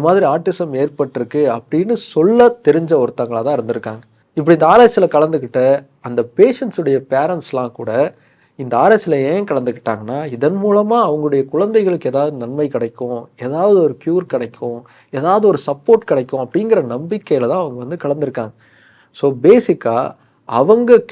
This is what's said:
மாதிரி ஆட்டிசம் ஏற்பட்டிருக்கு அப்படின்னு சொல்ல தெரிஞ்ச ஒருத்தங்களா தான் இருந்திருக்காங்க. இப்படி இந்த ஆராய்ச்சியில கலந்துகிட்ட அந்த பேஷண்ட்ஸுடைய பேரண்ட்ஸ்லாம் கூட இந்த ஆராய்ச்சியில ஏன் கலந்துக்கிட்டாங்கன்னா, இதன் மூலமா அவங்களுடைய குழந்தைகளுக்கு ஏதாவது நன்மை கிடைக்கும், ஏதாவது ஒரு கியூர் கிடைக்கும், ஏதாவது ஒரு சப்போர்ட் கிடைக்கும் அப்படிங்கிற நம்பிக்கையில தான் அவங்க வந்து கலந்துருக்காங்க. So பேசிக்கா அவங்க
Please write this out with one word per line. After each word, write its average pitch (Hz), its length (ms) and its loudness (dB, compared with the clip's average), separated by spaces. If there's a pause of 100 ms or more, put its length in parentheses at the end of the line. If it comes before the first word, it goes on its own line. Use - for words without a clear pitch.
மாதிரி 185 300 4
ஆட்டிசம் 170 380 -4 (120)
ஏற்பட்டிருக்கு 139 580 -4 (140)
அப்படின்னு 175 400 -4 (180)
சொல்ல 226 340 4 (200)
தெரிஞ்ச 160 240 2 (100)
ஒருத்தங்களா 117 460 -4
தான் 143 100 -2
இருந்திருக்காங்க. 113 440 -8 (360)
இப்படி 165 200 4
இந்த 156 140 2
ஆராய்ச்சியில 220 440 6
கலந்துகிட்ட 147 440 0 (480)
அந்த 120 140 -4 (160)
பேஷண்ட்ஸுடைய 190 600 0 (140)
பேரண்ட்ஸ்லாம் 135 680 -4
கூட 113 120 -8 (720)
இந்த 120 100 -8 (100)
ஆராய்ச்சியில 190 340 2 (140)
ஏன் 202 180 -4
கலந்துக்கிட்டாங்கன்னா, 120 680 -4 (180)
இதன் 147 280 -2
மூலமா 208 340 2 (100)
அவங்களுடைய 147 360 0 (100)
குழந்தைகளுக்கு 190 580 0
ஏதாவது 143 220 -2 (100)
நன்மை 143 320 -4
கிடைக்கும், 120 440 -6 (280)
ஏதாவது 185 380 2
ஒரு 135 80 0 (100)
கியூர் 170 300 -2
கிடைக்கும், 120 460 -6 (400)
ஏதாவது 190 320 2
ஒரு 151 160 0
சப்போர்ட் 214 440 2
கிடைக்கும் 131 340 -2
அப்படிங்கிற 208 360 0 (140)
நம்பிக்கையில 156 580 -4
தான் 185 100 -2
அவங்க 127 220 -10
வந்து 165 200 -12
கலந்துருக்காங்க. 139 480 -6 (640)
So 143 80 0 (180)
பேசிக்கா 175 520 4 (640)
அவங்க 233 400 4 (100)